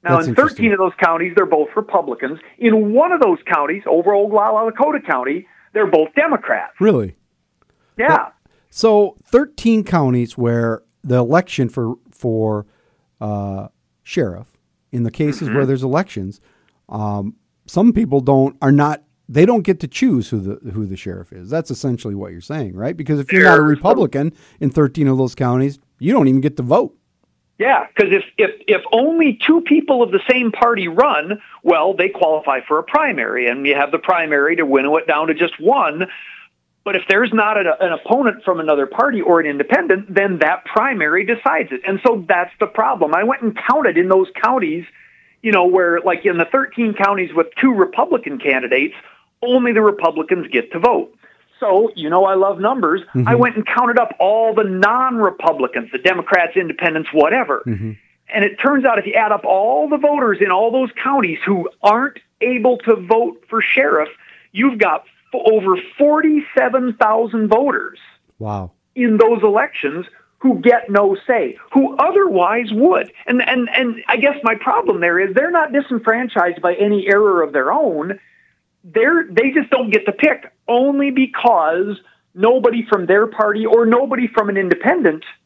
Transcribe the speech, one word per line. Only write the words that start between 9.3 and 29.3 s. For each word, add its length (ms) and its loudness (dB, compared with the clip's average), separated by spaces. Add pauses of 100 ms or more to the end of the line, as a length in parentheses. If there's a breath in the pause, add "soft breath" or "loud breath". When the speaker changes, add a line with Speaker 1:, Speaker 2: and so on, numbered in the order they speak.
Speaker 2:
counties 520 -2
where 460 -2 (200)
the 140 -2
election 540 0
for, 260 -6 (140)
for, 560 -4 (560)
uh, 460 -8 (340)
sheriff, 560 -6 (340)
in 120 -4
the 60 -4
cases 380 -4
Speaker 1:
Mm-hmm. 80 -8
Speaker 2:
where 100 -2
there's 160 -2
elections, 580 -6 (500)
um, 460 -6 (300)
some 260 2
people 280 0
don't, 400 2
are 120 4
not, 300 2 (260)
they 180 4
don't 160 2
get 180 -2
to 80 -10
choose 420 0
who 100 -2
the, 320 -10
who 140 -6
the 100 -10
sheriff 360 -12
is. 180 -20
That's 200 -4
essentially 440 -6
what 180 -12
you're 80 -16
saying, 340 -10
right? 220 -6
Because 220 -4
if 140 -6
you're 120 4
not 100 8
a 20 6
Speaker 1:
Sure. 100 4
Speaker 2:
Republican 680 0 (280 soft breath)
in 100 0
thirteen 380 0
of 100 2
those 160 -2
counties, 440 -2 (200)
you 140 -2
don't 160 4
even 120 4
get 180 -4
to 40 -6
vote. 320 0 (640)
Speaker 1:
Yeah, 360 0
'cause 160 2
if, 140 0 (140)
if, 120 2 (180)
if 220 0
only 560 2